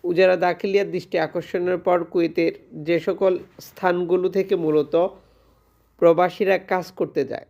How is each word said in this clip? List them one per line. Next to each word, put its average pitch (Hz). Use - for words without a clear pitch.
উজারা 180
দাখিলিয়ার 185
দৃষ্টি 180
আকর্ষণের 180
পর 175
কুয়েতের 165
যে 160
সকল 185
স্থানগুলো 180
থেকে 190
মূলত 156
প্রবাসীরা 180
কাজ 185
করতে 151
যায় -